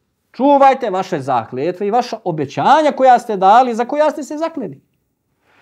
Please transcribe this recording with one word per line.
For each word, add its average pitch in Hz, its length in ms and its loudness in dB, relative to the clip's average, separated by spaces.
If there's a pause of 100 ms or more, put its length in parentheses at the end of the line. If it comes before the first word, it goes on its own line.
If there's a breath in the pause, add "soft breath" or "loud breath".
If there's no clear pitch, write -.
(320)
Čuvajte 269 580 2
vaše 185 300 -4
zakletve 131 640 -4
i 202 40 -4
vaša 240 340 -2
obećanja 180 680 0
koja 254 260 4
ste 220 180 -8
dali, 226 380 4
za 226 100 -4
koja 294 260 -2
ste 294 120 -8
se 294 160 -12
zakleli. 294 420 -10 (800)